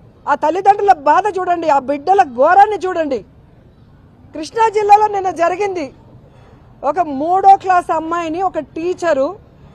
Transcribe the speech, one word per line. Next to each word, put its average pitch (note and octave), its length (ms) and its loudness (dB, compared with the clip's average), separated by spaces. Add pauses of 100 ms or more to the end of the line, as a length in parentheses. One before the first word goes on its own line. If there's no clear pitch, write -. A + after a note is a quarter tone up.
(280)
ఆ C#4+ 80 0
తల్లిదండ్రుల G4 580 2
బాధ D4+ 300 2 (160)
చూడండి, F4 300 -2
ఆ C#4 100 2
బిడ్డల D4 440 0
ఘోరాన్ని F4 520 2
చూడండి. D#4 500 -4 (1080)
కృష్ణా G#4+ 360 -2
జిల్లాలో G#4 380 4
నిన్న G4 220 -4
జరిగింది, F4 640 -4 (880)
ఒక D4+ 160 -2
మూడో F4 560 2
క్లాస్ F4+ 360 0
అమ్మాయిని E4 500 -4
ఒక F4+ 180 -4
టీచరు E4 760 -4 (400)